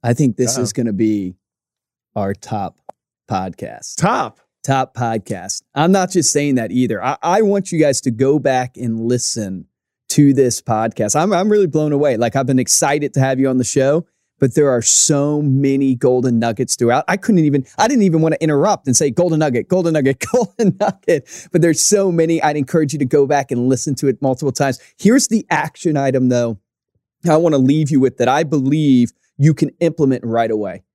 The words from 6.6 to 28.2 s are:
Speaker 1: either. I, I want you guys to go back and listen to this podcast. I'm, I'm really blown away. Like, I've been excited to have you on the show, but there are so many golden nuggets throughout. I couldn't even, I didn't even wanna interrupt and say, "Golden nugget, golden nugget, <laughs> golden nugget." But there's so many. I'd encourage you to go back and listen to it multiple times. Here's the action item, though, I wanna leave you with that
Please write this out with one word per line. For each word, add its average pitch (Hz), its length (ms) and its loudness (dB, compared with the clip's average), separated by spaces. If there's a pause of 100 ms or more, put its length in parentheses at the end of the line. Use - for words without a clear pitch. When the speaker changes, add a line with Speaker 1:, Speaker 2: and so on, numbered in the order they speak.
Speaker 1:
either. 120 300 -2
I, 131 200 -4
I 185 200 2
want 196 300 -2
you 165 60 -2
guys 147 240 2
to 135 80 -2
go 135 280 0
back 127 400 -2
and 113 220 -6
listen 113 640 -4 (440)
to 143 220 4
this 127 300 0
podcast. 110 520 -2
I'm, 175 180 0
I'm 190 180 0
really 208 160 2
blown 151 260 -2
away. 143 240 0
Like, 117 200 -2
I've 135 100 -2
been 131 120 2
excited 143 560 0
to 139 60 0
have 135 180 2
you 135 100 2
on 127 100 0
the 123 60 0
show, 143 420 0 (320)
but 135 180 0
there 147 140 4
are 147 120 2
so 147 580 0
many 139 540 2
golden 127 460 2
nuggets 117 340 -2
throughout. 123 320 0
I 185 100 -2
couldn't 190 280 2
even, 139 200 0 (140)
I 208 80 2
didn't 247 160 2
even 165 200 2
wanna 160 180 0
interrupt 160 480 0
and 123 80 2
say, 151 120 2
"Golden 160 300 0
nugget, 147 300 0
golden 175 240 0
nugget, 135 260 0 (100)
<laughs> - 40 -4
golden 220 480 0
nugget." - 720 -2
But 165 100 2
there's 165 180 2
so 196 300 2
many. 165 320 0
I'd 151 140 0
encourage 151 360 -2
you 156 60 -6
to 131 60 -2
go 139 200 2
back 139 280 -2
and 123 160 -2
listen 131 260 -2
to 139 140 -2
it 123 120 -2
multiple 135 300 -2
times. 135 300 -4 (180)
Here's 240 300 2
the 214 200 -2
action 156 480 -2
item, 131 320 0
though, 120 300 0 (720)
I 156 60 6
wanna 160 220 2
leave 143 340 2
you 139 80 4
with 127 160 0
that 120 100 0